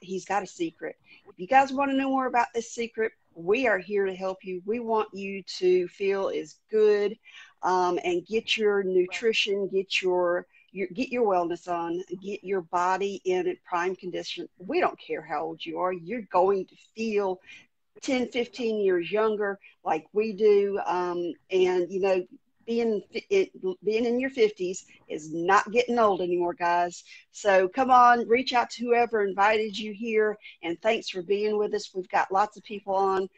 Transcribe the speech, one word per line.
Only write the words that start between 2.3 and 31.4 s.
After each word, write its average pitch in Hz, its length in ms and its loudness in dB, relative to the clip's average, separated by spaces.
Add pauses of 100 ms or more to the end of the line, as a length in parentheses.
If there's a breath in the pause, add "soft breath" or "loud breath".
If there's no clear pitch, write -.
this 233 180 -6
secret, 226 420 -6 (200)
we 202 340 0
are 202 120 2
here 196 260 -2
to 190 100 -2
help 190 280 -8
you. 185 220 -10
We 220 140 -4
want 220 340 -2
you 196 280 -10 (160)
to 185 300 2
feel 196 420 -2
as 156 280 -8 (120)
good, 208 480 2 (460 soft breath)
um, 180 400 2
and 175 240 -2
get 220 300 -2
your 208 260 2
nutrition, 196 840 0
get 190 320 -2
your, 180 440 0 (260)
your, 190 220 -6
get 208 160 -4
your 240 160 0
wellness 175 420 0
on, 170 360 -4 (180)
get 196 220 -10
your 190 180 -4
body 185 640 -2
in 185 220 0
a 180 80 -2 (120)
prime 180 280 -2
condition. 170 520 -10 (120)
We 214 220 -4
don't - 180 0
care 156 220 -8
how 156 240 -6
old 165 200 -10
you 160 140 -8
are. 180 140 -2
You're 185 280 -8 (100)
going 190 360 2
to - 80 -20 (200)
feel 202 440 -2 (600 soft breath)
ten, 254 280 -2
fifteen 233 500 -4
years 180 320 0
younger 208 480 0 (240 soft breath)
like 160 300 -4
we 220 200 0
do. 202 520 4
Um, 175 480 -2 (180)
and, 180 400 2
you 190 100 -2
know, 190 240 2 (400)
being, 233 360 0 (100)
it, 196 380 0 (340)
being 220 220 0
in 240 140 0
your 269 100 -2
fifties 208 560 0 (220 soft breath)
is 156 260 -10
not 175 380 2
getting 240 280 0
old 208 220 4
anymore, 175 320 0
guys. 175 500 0 (280 soft breath)
So 190 360 4
come 247 220 0
on, 240 380 8
reach 262 260 2
out 240 180 0
to 226 140 -10
whoever 233 400 2
invited 202 520 2
you 214 140 -8
here. 214 460 0 (240 soft breath)
And 170 200 -6
thanks 226 280 0
for 185 140 -8
being 208 340 0